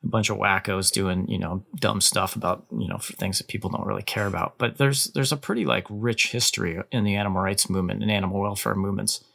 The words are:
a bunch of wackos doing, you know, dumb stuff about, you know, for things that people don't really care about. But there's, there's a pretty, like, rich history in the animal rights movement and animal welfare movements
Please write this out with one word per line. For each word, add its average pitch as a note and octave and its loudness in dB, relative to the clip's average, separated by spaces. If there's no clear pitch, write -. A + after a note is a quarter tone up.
a - -2
bunch A2 2
of G#2 0
wackos F#2+ 2
doing, F#2 2
you F#2 0
know, F2+ -2
dumb G#2+ 0
stuff - 2
about, - -2
you - -2
know, - -4
for - -8
things F#2+ -2
that - -6
people G2 -4
don't - -4
really G2+ -4
care G#2 -2
about. F#2+ -4
But A#2 0
there's, C#3 4
there's C#3 0
a D3+ 0
pretty, G3 -2
like, D2+ 2
rich G#2+ 0
history F2+ 0
in A2 2
the G2+ 2
animal G2+ 0
rights F#2+ 2
movement F#2+ 0
and G#2+ 2
animal G2 2
welfare G2+ 0
movements G2 -2